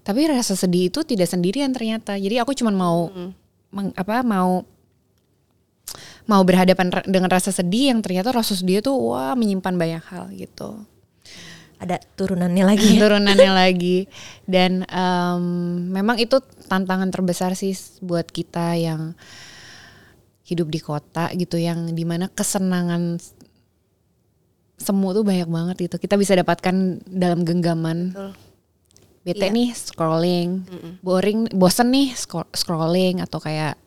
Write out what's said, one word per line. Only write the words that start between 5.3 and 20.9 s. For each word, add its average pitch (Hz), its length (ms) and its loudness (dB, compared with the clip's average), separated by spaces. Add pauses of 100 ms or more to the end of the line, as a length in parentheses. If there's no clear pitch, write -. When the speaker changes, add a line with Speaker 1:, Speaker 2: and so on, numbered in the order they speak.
Speaker 1:
mau 202 180 4
berhadapan 185 480 4
ra-, 190 160 -4
dengan 185 220 2
rasa 180 220 2
sedih 202 380 0
yang 233 120 2
ternyata 190 300 -2
rasa 226 220 -2
sedih 185 280 0
itu, 269 100 -2
wah, 254 420 -2
menyimpan 196 420 0
banyak 165 320 -2
hal 180 240 -14
gitu. 208 540 -14 (920)
Speaker 3:
Ada 180 200 -6 (160)
turunannya 185 540 0
lagi 208 240 6
ya? 190 100 8
Speaker 1:
<laughs> - 20 6
Turunannya 202 520 6
lagi. 180 440 4 (440)
Dan, 185 420 2
em, 180 580 0 (460)
memang 196 300 0
itu 233 180 2 (280)
tantangan 190 440 -2
terbesar 180 460 -2
sih 190 180 -4
s-, - 260 -12
buat 175 280 -4
kita 170 500 -4
yang 160 400 -4 (1300)
hidup 165 260 -4
di 156 120 -6
kota 156 520 -6